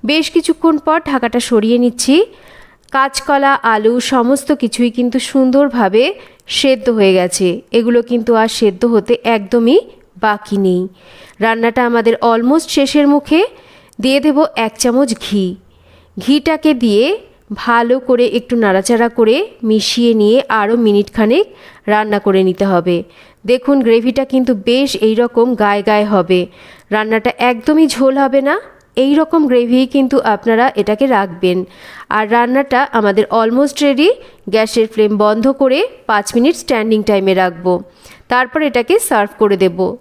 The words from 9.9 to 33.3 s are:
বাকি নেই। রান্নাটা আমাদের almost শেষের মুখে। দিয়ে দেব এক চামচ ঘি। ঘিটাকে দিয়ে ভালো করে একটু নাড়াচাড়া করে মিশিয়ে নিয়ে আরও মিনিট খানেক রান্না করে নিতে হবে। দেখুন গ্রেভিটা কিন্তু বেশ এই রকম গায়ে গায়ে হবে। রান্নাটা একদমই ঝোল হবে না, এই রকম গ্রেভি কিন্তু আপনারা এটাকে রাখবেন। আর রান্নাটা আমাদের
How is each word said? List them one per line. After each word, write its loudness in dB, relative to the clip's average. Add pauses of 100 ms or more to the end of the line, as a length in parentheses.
বাকি -2
নেই। 0 (600)
রান্নাটা 0
আমাদের 2 (140)
almost 0
শেষের 2
মুখে। 0 (640)
দিয়ে 2
দেব 2 (280)
এক -6
চামচ 0 (160)
ঘি। -2 (760)
ঘিটাকে 0 (120)
দিয়ে 2 (600)
ভালো 2 (120)
করে 2 (120)
একটু -6 (100)
নাড়াচাড়া 0
করে 4 (340)
মিশিয়ে 0 (100)
নিয়ে 4 (220)
আরও -2 (100)
মিনিট 2
খানেক 2 (480)
রান্না -2
করে 2
নিতে 0
হবে। 0 (540)
দেখুন 2 (100)
গ্রেভিটা 2 (100)
কিন্তু 0 (180)
বেশ 0 (180)
এই 2
রকম 0 (140)
গায়ে 0
গায়ে 0
হবে। 2 (540)
রান্নাটা -2 (180)
একদমই 2 (100)
ঝোল 0 (100)
হবে 0
না, 0 (480)
এই 2
রকম 0
গ্রেভি 2 (140)
কিন্তু 2 (160)
আপনারা 0 (160)
এটাকে 0 (120)
রাখবেন। -2 (600)
আর -2 (100)
রান্নাটা 0 (180)
আমাদের 2 (140)